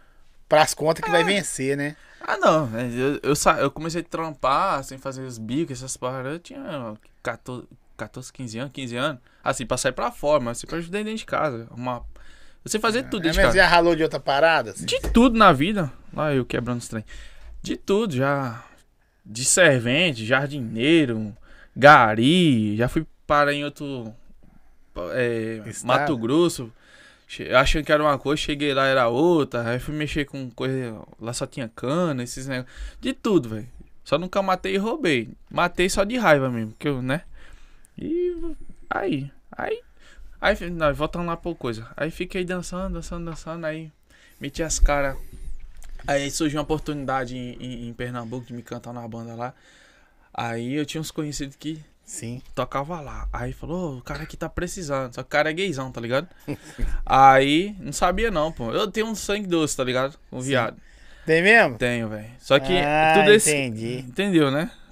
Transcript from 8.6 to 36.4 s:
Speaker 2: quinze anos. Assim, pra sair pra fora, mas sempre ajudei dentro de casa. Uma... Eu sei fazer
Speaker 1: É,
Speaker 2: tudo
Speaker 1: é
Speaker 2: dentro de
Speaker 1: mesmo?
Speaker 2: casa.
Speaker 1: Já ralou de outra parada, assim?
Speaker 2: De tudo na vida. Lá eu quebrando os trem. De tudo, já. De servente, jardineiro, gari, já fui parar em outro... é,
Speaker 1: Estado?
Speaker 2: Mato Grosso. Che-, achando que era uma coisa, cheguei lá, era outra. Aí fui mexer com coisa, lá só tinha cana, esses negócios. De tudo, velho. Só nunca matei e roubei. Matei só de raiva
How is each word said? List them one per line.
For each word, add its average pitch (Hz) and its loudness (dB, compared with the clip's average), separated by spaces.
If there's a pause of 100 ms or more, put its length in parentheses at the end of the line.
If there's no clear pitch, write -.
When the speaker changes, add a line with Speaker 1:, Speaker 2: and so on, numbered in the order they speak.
Speaker 2:
quinze 123 -10
anos. 135 -4 (240)
Assim, 135 -2
pra 123 -2
sair 127 -2
pra - -4
fora, 147 0
mas 120 -6
sempre 156 -10
ajudei 175 -6
dentro 220 -6
de - -12
casa. 131 -4
Uma... 123 -6 (640)
Eu - -10
sei 214 -2
fazer 226 0
Speaker 1:
É, 254 -4
Speaker 2:
tudo 196 -6
Speaker 1:
é - -
Speaker 2:
dentro 160 2
de - 2
Speaker 1:
mesmo? 139 6
Speaker 2:
casa. 143 4
Speaker 1:
Já 185 8
ralou 170 6
de 156 2
outra 147 -2
parada, 143 2
assim? 165 -12
Speaker 2:
De 523 -2
tudo 233 4
na 202 10
vida. 160 2 (220)
Lá 151 0
eu 127 2
quebrando 120 -4
os - -12
trem. 110 -6 (580)
De - -6
tudo, 214 0
já. 131 -2 (640)
De 113 -8
servente, 135 4
jardineiro, 127 0 (400)
gari, 123 8
já 120 2
fui 156 -2 (220)
parar 147 4
em 143 -4
outro... 135 -8 (1000)
é, 113 -2
Speaker 1:
Estado? 113 -8
Speaker 2:
Mato 135 2
Grosso. 131 0 (540)
Che-, - -8
achando 135 4
que 160 0
era 151 4
uma 143 4
coisa, 147 -2
cheguei 147 -2
lá, 135 2
era 131 4
outra. 131 2
Aí 123 -2
fui 147 -8
mexer 151 -2
com 135 -10
coisa, 127 -4 (220)
lá 113 -8
só 135 -6
tinha 120 -8
cana, 147 -2
esses 131 -10
negócios. 127 -8 (260)
De 262 -4
tudo, 170 0
velho. 110 -8 (360)
Só 143 -2
nunca 185 -2
matei 190 0
e - 2
roubei. 190 0 (200)
Matei 175 0
só 202 0
de 233 -2
raiva 147 6